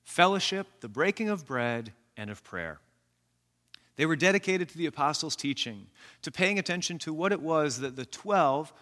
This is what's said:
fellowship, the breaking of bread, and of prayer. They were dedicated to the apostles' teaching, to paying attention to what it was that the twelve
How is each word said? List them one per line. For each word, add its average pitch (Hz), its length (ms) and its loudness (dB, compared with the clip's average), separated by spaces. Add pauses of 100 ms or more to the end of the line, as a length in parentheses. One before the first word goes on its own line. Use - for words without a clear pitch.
fellowship, 190 640 2 (140)
the 120 80 -12
breaking 190 400 0
of 175 180 -4
bread, 120 460 -2 (240)
and 107 120 -8
of 104 140 -12
prayer. 82 360 -8 (1160)
They 143 100 0
were 160 100 2
dedicated 185 540 2
to - 80 -18
the 170 80 -2
apostles' 147 500 0
teaching, 120 520 -6 (340)
to - 80 -10
paying 190 300 2
attention 175 400 -4
to 160 140 -6
what 175 180 0
it 196 100 0
was 151 380 2
that 131 160 -6
the 131 100 -8
twelve 156 680 2 (100)